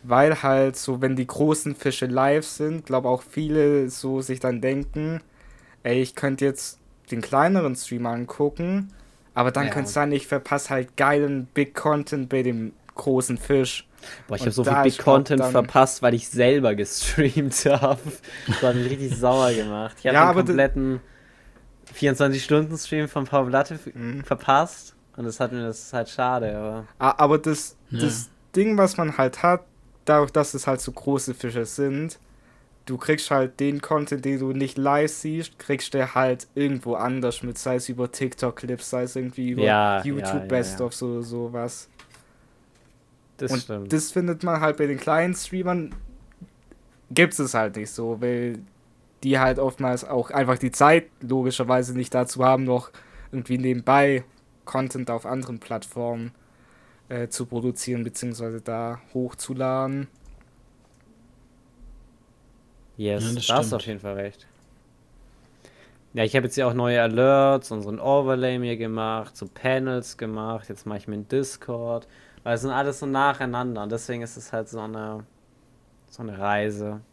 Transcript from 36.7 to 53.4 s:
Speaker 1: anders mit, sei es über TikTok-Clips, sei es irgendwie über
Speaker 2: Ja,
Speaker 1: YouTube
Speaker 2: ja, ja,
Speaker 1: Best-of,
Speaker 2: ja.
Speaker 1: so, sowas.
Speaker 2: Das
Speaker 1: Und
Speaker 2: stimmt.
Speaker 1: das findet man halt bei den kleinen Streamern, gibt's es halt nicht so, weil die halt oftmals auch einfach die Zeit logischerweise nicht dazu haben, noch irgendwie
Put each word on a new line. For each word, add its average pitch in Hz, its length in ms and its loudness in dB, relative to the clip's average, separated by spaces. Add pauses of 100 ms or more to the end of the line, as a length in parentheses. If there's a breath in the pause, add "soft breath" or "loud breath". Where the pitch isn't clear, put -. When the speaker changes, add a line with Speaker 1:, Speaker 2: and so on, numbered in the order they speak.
Speaker 1:
anders 123 480 -2
mit, 123 140 -8
sei 127 180 -2
es 123 140 -4
über 123 220 -4
TikTok-Clips, 123 800 -6
sei 123 140 -2
es 123 120 -8
irgendwie 127 360 -6
über 117 120 0
Speaker 2:
Ja, 104 400 4
Speaker 1:
YouTube 95 220 -4
Speaker 2:
ja, 95 140 -2
ja, 95 60 -6
Speaker 1:
Best-of, 117 460 -2
Speaker 2:
ja. - 60 -12
Speaker 1:
so, 120 240 -6
sowas. 120 640 -8 (1500 soft breath)
Speaker 2:
Das 131 140 -4
Speaker 1:
Und 127 100 0
Speaker 2:
stimmt. 104 320 -4
Speaker 1:
das 156 180 0
findet 175 320 -2
man 170 180 0
halt 151 160 2
bei 151 100 2
den 139 100 -2
kleinen 165 380 0
Streamern, 180 580 -4 (1160)
gibt's 165 280 4
es 135 140 -2
halt 110 220 0
nicht 107 160 -8
so, 113 280 -6
weil 120 400 -2 (640)
die 135 160 2
halt 131 180 4
oftmals 131 460 -2
auch 123 280 -2
einfach 131 260 2
die 127 140 -2
Zeit 160 340 6 (160)
logischerweise 127 760 0
nicht 123 180 -4
dazu 127 300 0
haben, 131 220 6
noch 123 260 -2 (400 loud breath)
irgendwie 127 260 -4